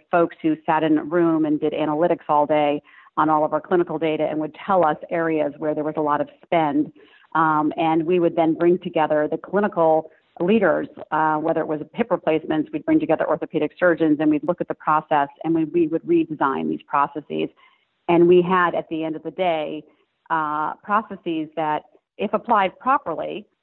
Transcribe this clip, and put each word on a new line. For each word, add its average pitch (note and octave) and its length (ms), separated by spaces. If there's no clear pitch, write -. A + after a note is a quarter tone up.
folks E3+ 320
who D#3 140
sat D#3 160
in D#3 160
a D3+ 60
room E3 400
and D3+ 160
did D3+ 140
analytics D#3 560
all D3 160
day D3 360
on D#3 120
all D#3 140
of D3+ 80
our D3+ 80
clinical F3 400
data D#3 240
and D3+ 160
would D#3 160
tell F#3 300
us D3+ 120
areas D#3+ 480
where D3+ 180
there D3+ 80
was D3+ 140
a D#3 40
lot D3 200
of C#3 80
spend. D3+ 500
Um, D#3 400
and D#3+ 300
we F3+ 140
would E3+ 180
then D#3+ 160
bring F3 260
together D3+ 480
the D#3+ 100
clinical E3 720
leaders, F3 480
uh, D#3 260
whether D#3 220
it D#3 80
was D3+ 140
hip A3 180
replacements, D#3 600
we'd D3+ 140
bring D#3 140
together D#3 280
orthopedic D#3 500
surgeons, D#3+ 420
and D#3 100
we'd D3+ 140
look D3+ 180
at E3+ 60
the D3+ 80
process, D3+ 520
and D#3+ 100
we, D#3+ 120
we D#3 220
would D#3+ 160
redesign D#3 640
these - 140
processes. D3+ 640
And E3+ 200
we F3 160
had, F3 320
at D#3+ 120
the D#3+ 160
end D#3+ 120
of D#3 80
the D#3+ 80
day, D#3 520
uh, D3+ 460
processes F#3 800
that, D3+ 300
if G3 160
applied G#3 460
properly, E3+ 680